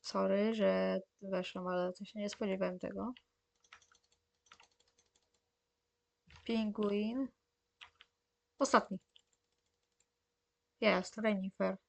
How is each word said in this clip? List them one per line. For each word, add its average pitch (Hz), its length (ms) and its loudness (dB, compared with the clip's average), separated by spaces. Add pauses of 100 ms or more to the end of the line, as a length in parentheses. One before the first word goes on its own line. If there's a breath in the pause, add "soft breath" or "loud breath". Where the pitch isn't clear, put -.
Sorry, 202 540 2
że 190 440 2 (220)
weszłem, 185 460 -4
ale 180 260 0
to 196 120 -12
się - 140 -12
nie 202 100 -2
spodziewałem 190 500 -2
tego. 202 340 -6 (3250)
Penguin. 220 800 0 (1300)
Ostatni. 226 380 2 (1800)
Jest, 190 360 2
Renifer. 196 600 -2 (120)